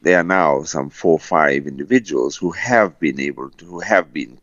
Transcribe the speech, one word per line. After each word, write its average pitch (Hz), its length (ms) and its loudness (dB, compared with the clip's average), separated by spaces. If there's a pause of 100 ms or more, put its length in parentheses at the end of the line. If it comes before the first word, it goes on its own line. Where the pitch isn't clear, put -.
there 90 180 4
are 85 40 0
now 82 380 2
some 71 260 -6
four 82 260 0
or 78 40 2
five 71 480 0
individuals 73 720 -2
who 87 160 -4
have 110 480 0
been 69 180 -2
able 69 320 -8
to, - 140 -20
who 87 160 -14
have 92 320 0
been 64 300 -10